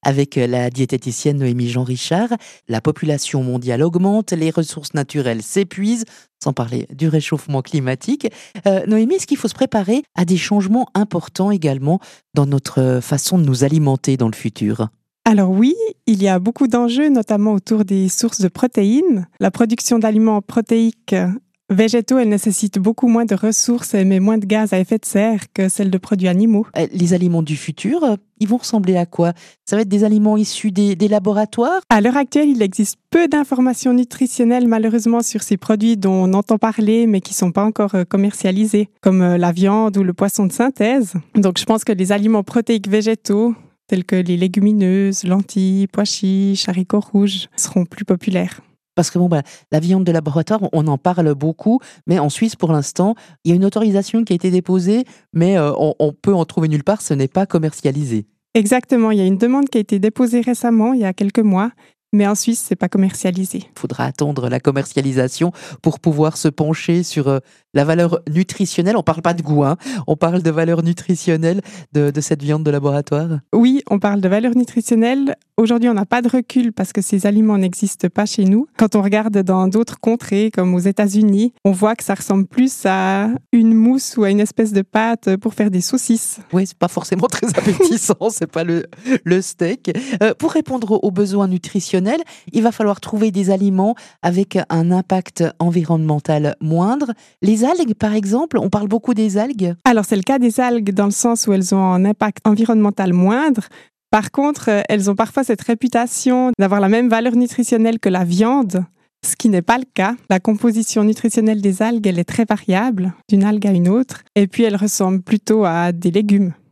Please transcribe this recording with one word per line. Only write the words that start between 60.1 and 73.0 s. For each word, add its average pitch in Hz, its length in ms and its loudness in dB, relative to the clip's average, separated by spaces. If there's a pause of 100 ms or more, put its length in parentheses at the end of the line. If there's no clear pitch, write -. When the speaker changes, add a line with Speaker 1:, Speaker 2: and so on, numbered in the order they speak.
Speaker 2:
récemment, 233 540 0
il 254 60 0
y 214 40 0
a 190 80 -2
quelques 202 260 -2
mois, 208 320 2 (420)
mais 208 140 4
en 202 80 2
Suisse, 226 320 -2
c'est - 80 -2
pas 180 140 -4
commercialisé. 190 720 -2
Speaker 1:
Il - 200 -18
faudra - 260 -6
attendre 131 440 -4
la 127 100 -2
commercialisation 135 960 0 (280)
pour - 200 -2
pouvoir 156 360 0
se - 120 0
pencher 160 560 -2
sur, 139 240 -2
euh, 135 100 2 (360)
la 143 100 4
valeur 170 360 2 (100)
nutritionnelle. 180 640 0
On 214 60 0
parle 160 200 -2
pas 170 120 0
de 170 80 -6
goût, 147 220 2
hein. 147 120 0 (300)
On 156 100 2
parle 170 260 0
de 160 80 2
valeur 165 320 0
nutritionnelle 170 800 0 (320)
de, 147 180 2
de 143 100 -4
cette 147 220 -4
viande 151 220 -2
de 151 60 0
laboratoire. 143 580 -2 (260)